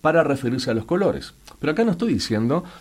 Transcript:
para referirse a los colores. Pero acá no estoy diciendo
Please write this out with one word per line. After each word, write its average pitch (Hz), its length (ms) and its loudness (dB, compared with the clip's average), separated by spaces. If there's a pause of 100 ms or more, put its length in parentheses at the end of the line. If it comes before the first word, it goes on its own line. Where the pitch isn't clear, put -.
para 156 200 4
referirse 131 480 0
a 113 40 0
los 110 100 -2
colores. 180 480 0 (260)
Pero 151 140 -2
acá 226 120 2
no 226 80 2
estoy 220 200 0
diciendo 117 520 0 (160)